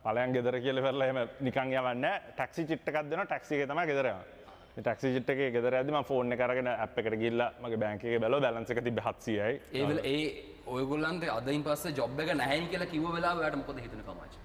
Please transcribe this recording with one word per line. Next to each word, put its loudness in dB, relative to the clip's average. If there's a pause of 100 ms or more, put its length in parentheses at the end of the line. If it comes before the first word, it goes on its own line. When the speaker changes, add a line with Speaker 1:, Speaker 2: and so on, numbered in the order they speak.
Speaker 1:
"පලයන් 2
ගෙදර" 2
කියලා 2
ඉවරලා 2
එහෙම 0 (120)
නිකන් 0
යවන්නේ 0
නෑ. 0 (120)
ටැක්සි -4
චිට් -2
එකක් -2 (140)
දෙනවා. 0
ටැක්සි -4
එකේ 2
තමයි 0
ගෙදර 2
යවන්නේ. -4 (280)
මේ -12
ටැක්සි 2
චිට් 0
එකේ 2
ගෙදර 2
යද්දි 2
මං 2
ෆෝන් 2
එක 0
අරගෙන 2
ඇප් -2
එකට 0
ගිහිල්ලා 2
මගේ -4
බැංක් 0
එකේ 2
බැලුවා 4
බැලන්ස් 0
එක 2
තිබ්බේ 0
හත්සියයි. 0
Speaker 2:
ඒ -2
වෙල-, 0
ඒ 0 (420)
ඔයගොල්ලන්ට -2
අද -2
ඉන් 0
පස්සේ -2
ජොබ් -2
එක 2
නැහැයි 2
කියලා -2
කිව්ව 0
වෙලාව 2
ඔයාලට 0
මොකද -6
හිතුනේ -10
කමාජ්? -12 (120)